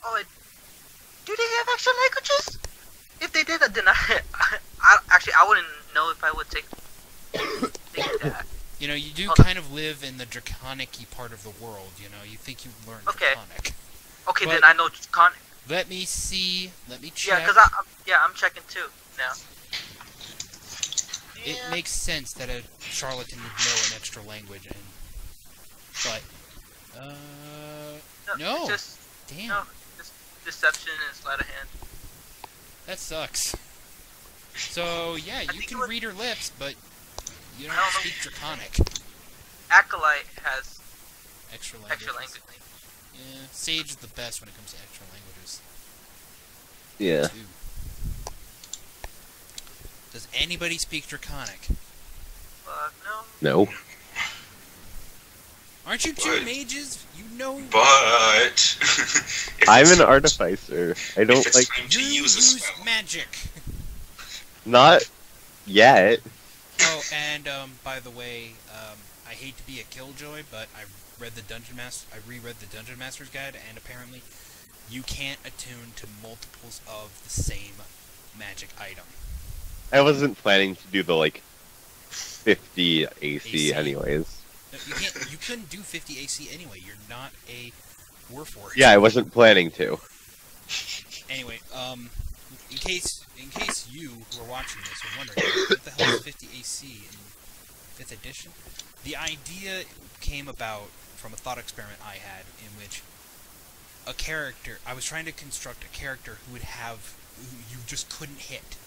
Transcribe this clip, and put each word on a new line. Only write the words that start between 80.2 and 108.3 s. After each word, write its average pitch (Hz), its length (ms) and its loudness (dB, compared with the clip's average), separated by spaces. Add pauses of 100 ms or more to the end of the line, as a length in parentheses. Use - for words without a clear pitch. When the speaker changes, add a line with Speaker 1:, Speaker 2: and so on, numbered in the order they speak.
Speaker 3:
planning 98 380 4
to - 120 -20
do 95 160 0
the, 85 120 2
like, 78 260 4 (680)
fifty - 920 0
A 67 60 -4
C 76 260 -6
Speaker 2:
A 71 40 -6
C? 76 340 -2
Speaker 3:
anyways. 73 640 -2 (340)
Speaker 2:
No, 139 160 -18
you 143 60 -10
can't, - 380 -8
you 156 60 -14
couldn't 226 320 -10
do 170 100 -14
fifty 151 440 -12
A 143 40 -14
C - 260 -10
anyway. 143 320 -16
You're 104 100 -18 (140)
not 127 220 -14 (180)
a 120 240 -16 (600)
Warforged. 110 440 -10
Speaker 3:
Yeah, 127 140 12
I 101 60 12
wasn't 110 360 8
planning 104 380 10
to. - 280 -2 (1300)
Speaker 2:
Anyway, 123 300 -10 (160)
um, 127 340 -12 (600)
in 135 80 -10
case, - 480 -6 (120)
in - 120 -18
case - 420 -6
you 147 200 -12 (220)
who 123 100 -14
are 117 60 -16
watching 127 320 -10
this - 220 -12
are - 140 -10
wondering, - 280 -6 (240)
what - 140 -2
the 147 80 -16
hell - 240 0
is - 60 -4
fifty - 260 -16 (100)
A 123 60 -16
C - 240 -12
in 104 300 -20 (800)
fifth - 180 -16
edition? 131 400 -16 (500)
The 143 140 -10
idea 160 640 -10 (380)
came 143 260 -6
about 110 400 -10 (300)
from 110 160 -18
a - 20 -16
thought 123 220 -10
experiment 104 440 -16
I 104 120 -16
had 95 320 -18 (180)
in 104 180 -18
which - 220 -14 (1040)
a 127 60 -12
character, 135 720 -10
I 127 60 -10
was 127 100 -12
trying 160 220 -8
to 160 80 -12
construct 135 500 -14
a 107 60 -18
character 131 480 -14 (100)
who 123 60 -18
would 123 80 -12
have, 117 520 -12 (240)
who 127 200 -18 (120)
you 123 160 -16
just - 240 -10
couldn't 143 300 -14